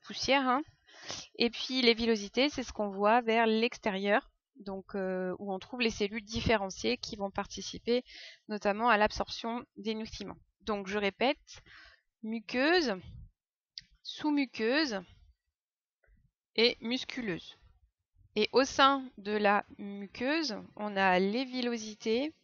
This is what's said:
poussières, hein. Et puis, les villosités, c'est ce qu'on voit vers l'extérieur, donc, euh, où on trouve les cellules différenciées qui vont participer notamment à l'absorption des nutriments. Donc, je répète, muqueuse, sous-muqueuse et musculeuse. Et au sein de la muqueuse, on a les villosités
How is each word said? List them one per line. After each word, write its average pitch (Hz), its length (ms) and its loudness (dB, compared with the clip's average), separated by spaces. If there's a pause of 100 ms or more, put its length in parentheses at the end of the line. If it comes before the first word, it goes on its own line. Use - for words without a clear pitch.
poussières, 269 420 2
hein. 254 140 2 (760)
Et 233 120 4
puis, 254 320 -4
les 233 120 8
villosités, 226 540 2
c'est 277 160 -4
ce - 80 -10
qu'on 208 200 -6
voit 208 280 4
vers 226 260 4
l'extérieur, 214 880 0 (240)
donc, 196 400 -12
euh, 185 420 -2
où 202 140 -8
on 190 80 -4
trouve 247 220 -8
les 226 80 2
cellules 214 340 -4
différenciées 220 720 -2
qui - 220 -12
vont 196 120 -6
participer 202 760 -4 (420)
notamment 214 400 -2
à 226 80 6
l'absorption 214 680 0 (100)
des 214 200 -4
nutriments. 220 420 -10 (240)
Donc, 202 260 -4
je 202 100 -2
répète, 214 640 0 (600)
muqueuse, 247 720 2 (1080)
sous-muqueuse 269 1000 0 (1500)
et 226 240 2
musculeuse. 233 760 -6 (800)
Et 214 160 4
au 254 100 6
sein 269 400 4 (140)
de 202 160 -6
la 208 320 4 (120)
muqueuse, 208 800 -4 (220)
on 208 180 -6
a 190 240 4
les 208 240 2
villosités 240 920 -2 (100)